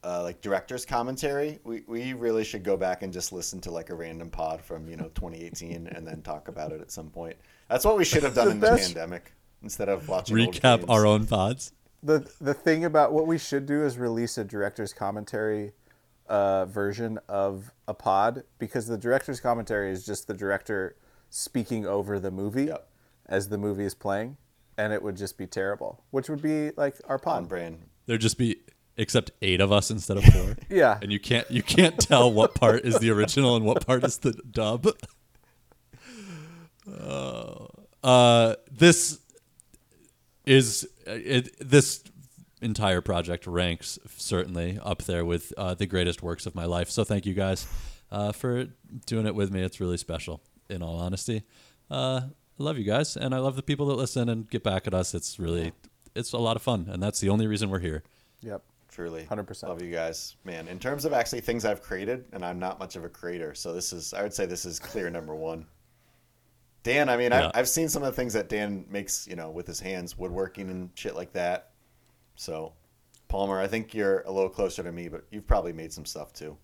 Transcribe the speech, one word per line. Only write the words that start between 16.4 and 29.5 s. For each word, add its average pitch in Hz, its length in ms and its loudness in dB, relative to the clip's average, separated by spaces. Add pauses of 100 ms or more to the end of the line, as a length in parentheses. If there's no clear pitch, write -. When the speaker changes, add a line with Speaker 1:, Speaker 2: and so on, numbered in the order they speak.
Speaker 2:
version 104 520 -4 (100)
of 98 440 -2 (160)
a 107 80 -6
pod, 110 480 2 (160)
because 113 260 -4
the 117 120 -4
director's 127 420 0
commentary 110 520 -2
is 92 140 -6
just 104 220 -8
the 104 80 -6
director 98 640 -2 (340)
speaking 110 560 -4
over 101 320 0
the 95 100 -4
movie 101 360 -2
Speaker 1:
Yep. 156 220 -8 (380)
Speaker 2:
as 98 240 0
the 104 80 -4
movie 101 280 -2
is 95 100 -4
playing, 107 420 -4 (400)
and 107 160 -2
it 104 80 -2
would 101 160 -6
just 98 180 -8
be 92 120 -10
terrible, - 640 -6
which 135 180 -2
would 151 140 -6
be, 151 340 0
like, 143 200 0 (100)
our 135 100 -2
pod. 156 200 -2
Speaker 1:
On 90 80 -6
brand. 85 340 -8 (260)
Speaker 3:
There'd 113 160 0
just 110 160 2
be, 117 200 0 (400)
except 113 340 0 (100)
eight 92 180 2